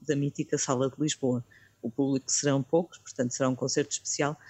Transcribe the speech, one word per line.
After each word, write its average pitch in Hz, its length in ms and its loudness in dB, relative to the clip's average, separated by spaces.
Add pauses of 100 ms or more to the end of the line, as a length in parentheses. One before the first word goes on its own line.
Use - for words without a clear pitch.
da 143 160 0
mítica 143 400 -2
Sala 135 320 2
de 127 100 -6
Lisboa. 127 460 0 (420)
O 117 40 -2
público 135 420 0
serão 139 320 2
poucos, - 340 0
portanto - 320 -4
será 131 180 0
um 131 60 2
concerto 135 380 -2
especial, - 440 -2 (140)